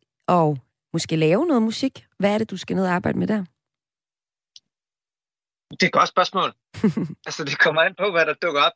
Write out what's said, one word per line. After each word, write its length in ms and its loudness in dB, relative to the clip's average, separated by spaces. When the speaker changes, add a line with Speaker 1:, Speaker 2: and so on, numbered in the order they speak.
Speaker 1:
og 320 2
måske 240 -2
lave 300 4
noget 160 4
musik. 440 -4
Hvad 160 2
er 40 0
det, 120 -4
du 60 -10
skal 200 -6
ned 80 0
og 80 0
arbejde 260 -2
med 80 0
der? 180 -2
Speaker 2:
Det 120 -8
er 40 4
et 60 -2
godt 160 2
spørgsmål. 460 -2
Speaker 1:
<laughs> 520 -2
Speaker 2:
Altså, 180 -8
det 140 -6
kommer 240 2
an 160 0
på, 120 0
hvad 160 2
der 80 -2
dukker 260 -2
op. 140 2